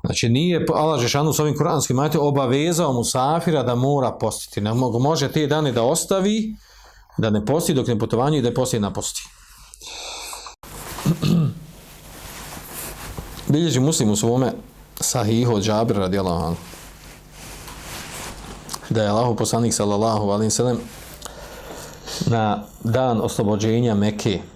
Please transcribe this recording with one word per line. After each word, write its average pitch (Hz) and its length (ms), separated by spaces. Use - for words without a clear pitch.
Znači, 120 240
nije 160 360
po-, 160 80
Allah 151 280
Žešanu 143 320
s - 60
ovim 151 180
kuranskim 147 420
ajetom 147 280
obavezao 143 680
musafira 139 680
da 120 120
mora 131 360
postiti. - 500
Ne 107 120
mogu, 120 260
može 139 320
te 151 160
dane 147 240
da 117 120
ostavi, 196 720
da 113 120
ne 104 160
posti 147 280
dok 127 140
ne 117 120
putovanju 120 380
i 135 40
da 120 60
je 117 60
poslije 123 260
naposti. 101 420
<clears throat> 165 460
Bilježi 147 280
Muslim 135 300
u 104 60
svome 120 380
sahihu 117 540
od 101 100
Džabira 107 360
radijallahu 92 460
anhu, 85 140
da 110 140
je 104 60
Allahov 117 260
poslanik 117 380
sallallahu 104 560
alejhi 104 180
ve 107 40
sellem 123 260
na 107 360
dan 117 380
oslobođenja 110 720
Mekke 104 440